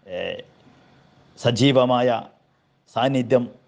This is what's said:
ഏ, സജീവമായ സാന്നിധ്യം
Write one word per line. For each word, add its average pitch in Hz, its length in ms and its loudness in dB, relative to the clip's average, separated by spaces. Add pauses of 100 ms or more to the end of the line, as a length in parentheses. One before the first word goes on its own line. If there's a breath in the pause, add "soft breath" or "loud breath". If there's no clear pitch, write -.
ഏ, 90 140 -10 (1200)
സജീവമായ 127 680 2 (880)
സാന്നിധ്യം 123 500 0 (220)